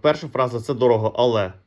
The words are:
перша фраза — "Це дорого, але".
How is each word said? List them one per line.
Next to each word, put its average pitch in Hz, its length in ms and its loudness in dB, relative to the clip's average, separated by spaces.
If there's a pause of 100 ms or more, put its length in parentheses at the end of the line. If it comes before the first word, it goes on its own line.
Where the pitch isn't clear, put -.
перша 151 260 0
фраза — 123 340 -4
"Це 139 120 -6
дорого, 113 420 2
але". 110 380 0 (140)